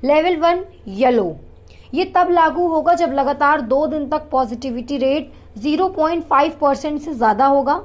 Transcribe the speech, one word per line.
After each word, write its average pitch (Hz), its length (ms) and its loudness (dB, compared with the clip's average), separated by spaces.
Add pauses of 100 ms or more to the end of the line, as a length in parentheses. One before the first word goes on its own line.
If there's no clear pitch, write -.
लेवल 311 320 2
वन 339 280 0 (240)
येलो, 202 480 0 (580)
ये 339 100 0 (120)
तब 359 140 2
लागू 330 380 2
होगा 320 260 2
जब 339 180 -2
लगातार 285 500 0
दो 262 240 0
दिन 302 220 -4
तक 302 240 -4
पॉजिटिविटी 247 680 -4
रेट 262 340 -2 (260)
ज़ीरो 311 300 0
पॉइंट 330 360 -2
फ़ाइव 302 360 0
परसेंट 294 400 0
से 311 140 -8
ज़्यादा 220 320 2
होगा। 277 380 2